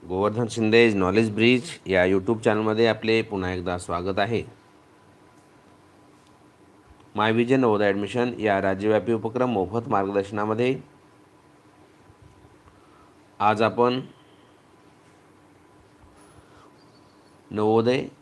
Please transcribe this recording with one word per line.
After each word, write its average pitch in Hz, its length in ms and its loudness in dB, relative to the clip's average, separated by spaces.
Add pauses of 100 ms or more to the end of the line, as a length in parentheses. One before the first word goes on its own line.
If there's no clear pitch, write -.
(100)
गोवर्धन 107 400 -2
शिंदे 113 420 4
नॉलेज 101 420 0
ब्रिज 117 280 2 (240)
या 90 180 2
YouTube 95 340 0
चॅनलमध्ये 110 480 0
आपले 113 360 0
पुन्हा 95 300 -6
एकदा 90 260 -6
स्वागत 90 400 -6
आहे. 104 260 -2 (2750)
माय 107 180 2
विजन 120 280 2
नवोदय 104 280 4
ॲडमिशन 101 520 -2
या 98 220 0
राज्यव्यापी 104 500 0
उपक्रम 117 380 -2
मोफत 107 380 -4
मार्गदर्शनामध्ये 104 920 -2 (2500)
आज 104 240 2
आपण 120 380 0 (3500)
नवोदय 113 540 2 (180)